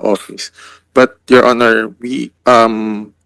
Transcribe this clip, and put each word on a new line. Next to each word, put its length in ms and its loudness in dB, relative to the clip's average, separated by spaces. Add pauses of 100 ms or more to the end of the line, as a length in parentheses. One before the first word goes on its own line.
office. 480 -6 (400)
But, 240 0 (100)
Your 180 4
Honor, 520 0
we, 320 -10 (160)
um, 680 0 (140)